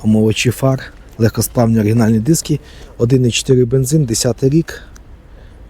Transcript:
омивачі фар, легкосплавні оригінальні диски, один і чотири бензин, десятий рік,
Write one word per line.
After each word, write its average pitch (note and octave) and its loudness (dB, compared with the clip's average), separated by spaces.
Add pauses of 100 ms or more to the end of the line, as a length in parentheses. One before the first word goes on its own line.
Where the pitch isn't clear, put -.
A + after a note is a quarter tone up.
омивачі A2 2
фар, C3 -4 (240)
легкосплавні A2+ 0
оригінальні A2 2
диски, D3+ -2 (380)
один B2+ 2
і A#2 2
чотири B2+ 2
бензин, C3+ 0
десятий A#2 -2
рік, D#3+ -2 (880)